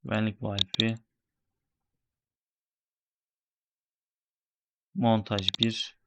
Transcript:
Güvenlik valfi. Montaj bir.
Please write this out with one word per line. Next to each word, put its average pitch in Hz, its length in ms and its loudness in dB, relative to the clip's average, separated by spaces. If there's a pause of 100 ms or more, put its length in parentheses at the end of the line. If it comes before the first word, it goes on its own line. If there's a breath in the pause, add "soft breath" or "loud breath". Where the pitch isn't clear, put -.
Güvenlik 107 380 -2
valfi. 110 520 -2 (4000)
Montaj 104 540 2 (100)
bir. - 380 -2 (100)